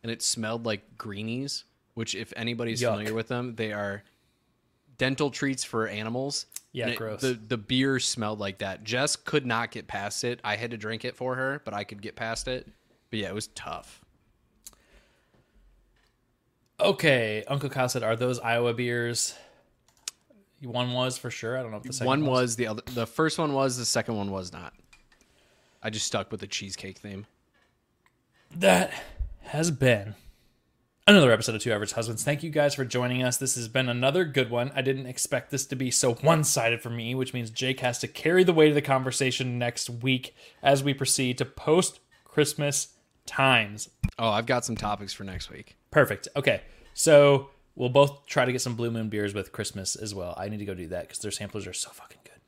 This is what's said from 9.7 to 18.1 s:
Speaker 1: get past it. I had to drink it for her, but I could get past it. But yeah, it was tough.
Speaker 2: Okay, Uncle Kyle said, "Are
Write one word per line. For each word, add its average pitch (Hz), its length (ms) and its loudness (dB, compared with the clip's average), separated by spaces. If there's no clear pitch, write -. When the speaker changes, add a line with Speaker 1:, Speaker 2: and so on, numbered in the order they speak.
Speaker 1:
get - 160 -14
past 101 340 -6
it. 123 220 -4
I 104 120 -2
had 113 140 -6
to 117 60 -10
drink 107 280 -8
it 123 120 -8
for 127 180 -4
her, 135 300 -4
but 104 100 -8
I 104 100 -6
could 101 180 -16
get 107 140 -12
past 113 320 -6
it. 127 200 -8
But 113 100 -4
yeah, 95 80 -4
it 92 60 -8
was 104 140 -6
tough. - 520 -14
Speaker 2:
Okay, 120 680 2
Uncle 139 220 -2
Kyle 127 200 0
said, 120 140 -2
"Are 113 140 0